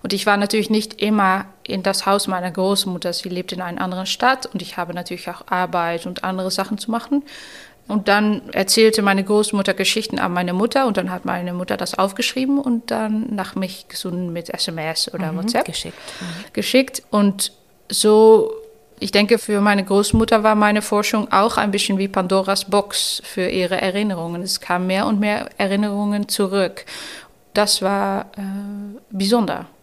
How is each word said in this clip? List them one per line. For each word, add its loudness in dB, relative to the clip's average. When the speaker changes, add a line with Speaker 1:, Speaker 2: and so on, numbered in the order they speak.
Speaker 1:
Und -4
ich -2
war 4
natürlich 0
nicht 0
immer 2
in -6
das -2
Haus 2
meiner -4
Großmutter. -2
Sie -6
lebt -6
in -6
einer -6
anderen -4
Stadt 0
und -6
ich -12
habe -6
natürlich -8
auch -12
Arbeit -2
und -8
andere -4
Sachen -4
zu -6
machen. -2
Und -2
dann 2
erzählte 4
meine 2
Großmutter 2
Geschichten -2
an 0
meine 0
Mutter 2
und 0
dann -2
hat -8
meine -4
Mutter -4
das -6
aufgeschrieben 0
und -2
dann -2
nach -6
mich -6
gesunden -6
mit -8
S -4
M -8
S -4
oder -4
Speaker 2:
Mhm, -4
Speaker 1:
WhatsApp -2
Speaker 2:
geschickt. -10
Mhm. -10
Speaker 1:
geschickt. 0
Und 2
so, 8
ich -4
denke, 4
für 0
meine 4
Großmutter 4
war 6
meine 4
Forschung 0
auch 4
ein 2
bisschen 0
wie 0
Pandoras 0
Box -2
für -4
ihre -2
Erinnerungen. -4
Es -6
kamen -2
mehr 0
und 2
mehr 0
Erinnerungen 0
zurück. -2
Das 2
war, -2
äh, -10
besonder. 0